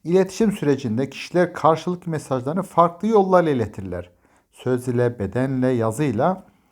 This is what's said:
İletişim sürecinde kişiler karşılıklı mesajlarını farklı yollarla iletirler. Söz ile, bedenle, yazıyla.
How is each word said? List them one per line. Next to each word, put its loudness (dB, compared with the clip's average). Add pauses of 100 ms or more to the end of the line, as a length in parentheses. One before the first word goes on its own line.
İletişim 0
sürecinde -2
kişiler -2
karşılıklı 0
mesajlarını -4
farklı 2
yollarla 4
iletirler. -4 (420)
Söz -2
ile, 0
bedenle, -2
yazıyla. 0 (280)